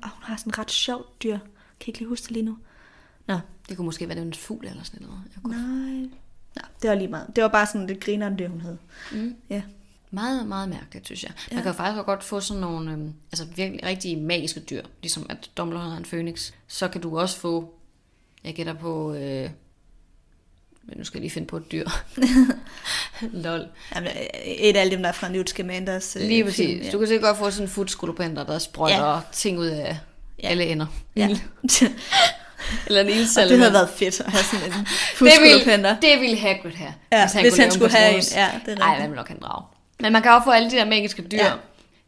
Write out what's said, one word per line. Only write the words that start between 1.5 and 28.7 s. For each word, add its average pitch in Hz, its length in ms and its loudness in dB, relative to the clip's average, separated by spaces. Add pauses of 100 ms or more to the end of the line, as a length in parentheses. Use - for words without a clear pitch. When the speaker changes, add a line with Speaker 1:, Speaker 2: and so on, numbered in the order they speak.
Speaker 1:
Kan - 80 -14
ikke 226 120 -14
lige 226 100 -12
huske 240 140 -8
det - 80 -14
lige 226 140 -4
nu. 220 120 -8 (680)
Nå. 185 120 -4 (300)
Speaker 2:
Det 185 80 -12
kunne 175 80 -6
måske 165 240 -10
være 170 80 -10
en 165 160 -10
fugl - 340 -14
eller - 160 -16
sådan - 180 -18
noget. 202 180 -16 (160)
Jeg 190 80 -18
kunne 254 480 -8 (100)
Speaker 1:
Nej. 262 80 -10 (460)
Nå, - 60 -14 (200)
det 220 80 0
var 202 60 4
lige 190 120 -4
meget. - 280 -10
Det 226 80 4
var 220 60 4
bare 214 180 4
sådan 196 200 -6
lidt 190 120 -8
grineren 208 400 -4
dyr, 175 100 -6
hun 165 120 -12
havde. 170 160 -12 (340)
Speaker 2:
Mm. 226 240 -8 (140)
Speaker 1:
Ja. 202 120 -6 (500)
Speaker 2:
Meget, 233 360 -6
meget 196 220 -8
mærkeligt, - 360 -14
synes - 180 -14
jeg. - 80 -14 (200)
Man 240 60 -6
Speaker 1:
Ja. - 60 -6
Speaker 2:
kan 185 80 -4
jo - 60 -6
faktisk 202 280 -6
godt 196 180 -4
få 208 160 -8
sådan 196 220 -8
nogle, 165 300 -8
øhm, 151 220 -10 (180)
altså 165 140 -8 (100)
virkelig 190 300 -8
rigtige 190 300 -6
magiske 156 440 -6
dyr, - 240 -12 (180)
ligesom 160 280 -8
at - 280 -14
Dumbledore 170 320 -8
har 165 80 -12
en 170 80 -14
fønix. 170 460 -10 (160)
Så - 200 -8
kan 185 140 -8
du 160 180 -6
også 185 180 -4
få, 165 360 -6 (720)
jeg 165 100 -12
gætter 160 200 -10
på, 156 400 -8
øh, 139 360 -8 (1300)
men - 140 -18
nu - 60 -14
skal - 140 -14
jeg - 40 -10
lige 165 100 -10
finde 160 160 -10
på 165 100 -12
et 160 140 -14
dyr. 160 180 -6 (280)
<laughs> - 1040 0
Lol. 165 440 -8 (300)
Speaker 1:
Jamen, 175 140 -6
øh, - 360 -10
et 202 300 4
af 196 60 4
alle 190 100 4
dem, 190 100 -2
der 175 80 0
er - 40 -4
fra 180 160 -6
Newt 185 200 -4
Scamanders, 185 680 -8
øh, 190 60 -6
Speaker 2:
Lige 220 220 4
præcis. 196 140 -2 (100)
Speaker 1:
film, 175 140 -4
ja. 190 100 -6
Speaker 2:
Du 196 80 -2
kan 220 80 0
sikkert 220 200 2
godt 208 100 2
få 202 140 -2
sådan 202 140 -4
en 185 40 -8
futskolopender, 170 760 -6
der 151 140 -6
sprøjter 156 560 0